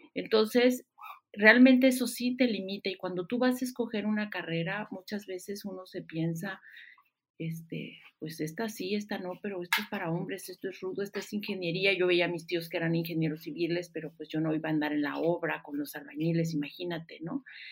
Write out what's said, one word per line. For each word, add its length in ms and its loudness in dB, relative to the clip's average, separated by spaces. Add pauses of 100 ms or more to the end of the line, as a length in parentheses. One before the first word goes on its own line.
(160)
Entonces, 720 4 (440)
realmente 580 10
eso 180 2
sí 280 -2
te 120 4
limita, 420 -2
y 60 -4
cuando 320 -4
tú 100 -2
vas 240 2
a 40 -2
escoger 420 -4
una 240 -2
carrera, 580 -4
muchas 380 -10
veces 360 -10
uno 220 -10
se 160 -10
piensa, 580 -4 (760)
este, 640 -8 (200)
"Pues 200 -10
esta 300 -4
sí, 260 -4
esta 240 -6
no, 140 -8 (100)
pero 180 -6
esto 220 -2
es 60 -10
para 200 -4
hombres, 400 -4
esto 200 -8
es 120 -10
rudo, 220 -6
esta 160 -6
es 140 -10
ingeniería". 600 0
Yo 140 2
veía 180 4
a 40 0
mis 180 -6
tíos 220 -2
que 80 -4
eran 180 2
ingenieros 480 0
civiles, 500 -2
pero 240 -8
pues 120 -12
yo 120 0
no 140 2
iba 140 -2
a 20 2
andar 220 2
en 100 2
la 160 -2
obra 440 0
con 140 -8
los 180 -6
albañiles, 600 0
imagínate, 680 -6
¿no? 220 -6 (280)